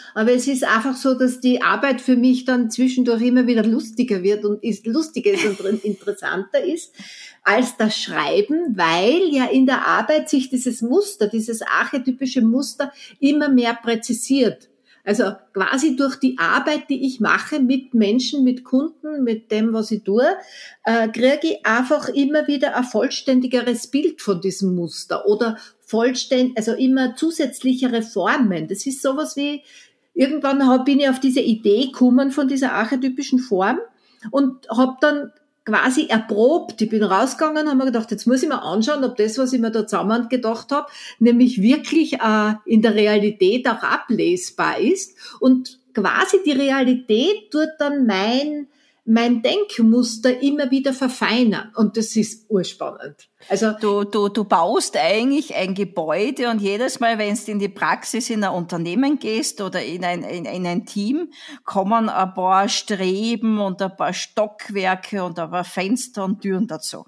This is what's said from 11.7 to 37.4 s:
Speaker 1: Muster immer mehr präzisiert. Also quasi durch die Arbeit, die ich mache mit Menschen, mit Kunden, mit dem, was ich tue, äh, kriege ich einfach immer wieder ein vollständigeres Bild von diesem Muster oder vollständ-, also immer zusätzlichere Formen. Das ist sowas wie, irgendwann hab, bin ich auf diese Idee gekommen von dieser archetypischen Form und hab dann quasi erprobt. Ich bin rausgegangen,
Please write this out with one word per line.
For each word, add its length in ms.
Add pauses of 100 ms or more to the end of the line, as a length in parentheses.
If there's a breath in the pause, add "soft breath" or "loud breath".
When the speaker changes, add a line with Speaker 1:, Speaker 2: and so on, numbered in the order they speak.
Speaker 1:
Muster 500 (280 loud breath)
immer 280
mehr 260
präzisiert. 960 (360 soft breath)
Also 260 (200)
quasi 440
durch 200
die 220
Arbeit, 500
die 180
ich 140
mache 400
mit 320
Menschen, 500
mit 220
Kunden, 580
mit 280
dem, 240
was 160
ich 120
tue, 220 (600 loud breath)
äh, 240
kriege 340
ich 240
einfach 420
immer 380
wieder 280
ein 100
vollständigeres 1040
Bild 340
von 180
diesem 340
Muster 520
oder 320 (280 loud breath)
vollständ-, 680
also 160
immer 440
zusätzlichere 840
Formen. 640
Das 200
ist 160
sowas 340
wie, 260 (520 soft breath)
irgendwann 520
hab, 200
bin 140
ich 100
auf 100
diese 220
Idee 440
gekommen 440
von 180
dieser 240
archetypischen 680
Form 400 (500 loud breath)
und 400
hab 320
dann 300 (320)
quasi 440
erprobt. 760
Ich 80
bin 120
rausgegangen, 680